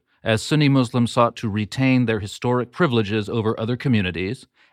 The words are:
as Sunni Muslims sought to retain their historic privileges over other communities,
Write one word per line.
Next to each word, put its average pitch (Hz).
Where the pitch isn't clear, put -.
as 113
Sunni 151
Muslims 123
sought 117
to 113
retain 123
their 110
historic 123
privileges 110
over 110
other 117
communities, 98